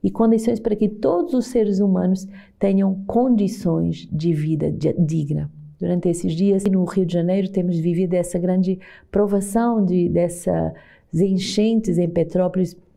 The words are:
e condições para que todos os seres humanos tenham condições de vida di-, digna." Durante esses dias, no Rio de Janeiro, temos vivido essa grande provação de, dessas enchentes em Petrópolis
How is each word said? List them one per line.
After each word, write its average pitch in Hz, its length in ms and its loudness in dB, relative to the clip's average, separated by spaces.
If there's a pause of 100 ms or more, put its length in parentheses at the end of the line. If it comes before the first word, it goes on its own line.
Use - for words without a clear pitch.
e 196 80 2
condições 226 480 2
para 214 160 0
que 214 120 2
todos 302 460 0
os 247 140 0
seres 208 320 0
humanos 190 480 2 (320)
tenham 196 480 2
condições 190 1040 0
de 165 200 0
vida 151 400 0
di-, 147 240 0
digna." 151 540 0 (300)
Durante 175 280 -2
esses 170 260 -2
dias, 190 320 2
no 190 180 2
Rio 180 240 0
de 165 60 -6
Janeiro, 185 360 0
temos 180 300 -2
vivido 175 340 0
essa 175 240 -2
grande 180 400 0 (320)
provação 202 760 0
de, 175 240 2
dessas 170 640 0 (440)
enchentes 196 800 0
em 175 100 2
Petrópolis 175 680 -2 (200)